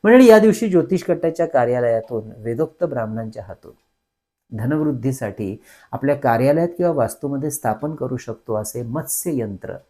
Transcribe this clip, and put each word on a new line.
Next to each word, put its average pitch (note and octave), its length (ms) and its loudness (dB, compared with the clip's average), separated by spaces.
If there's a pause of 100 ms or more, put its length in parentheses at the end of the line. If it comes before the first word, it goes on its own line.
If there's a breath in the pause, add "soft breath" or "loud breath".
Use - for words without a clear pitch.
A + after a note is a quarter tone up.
मंडळी, B3 220 10
या A3 140 10
दिवशी G#3+ 300 4
ज्योतिष F3+ 340 2
कट्ट्याच्या E3 420 -2
कार्यालयातून A#2+ 920 0
वेदोक्त A#2 460 -4
ब्राह्मणांच्या A2+ 600 -6
हातून - 280 -18 (880)
धनवृद्धीसाठी A#2+ 1040 -4 (300 soft breath)
आपल्या C#3 240 -2
कार्यालयात C#3 640 0
किंवा F3 140 0
वास्तूमध्ये C#3 600 -4
स्थापन C#3 440 -6
करू C3 220 -6
शकतो A2+ 380 -10
असे G#2+ 280 -6
मत्स्य D3 500 -6
यंत्र G#2 420 -8 (140)